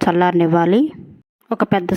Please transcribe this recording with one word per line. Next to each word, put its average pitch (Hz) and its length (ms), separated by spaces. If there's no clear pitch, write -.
చల్లారనివ్వాలి. 175 760
ఒక 214 120
పెద్ద 185 240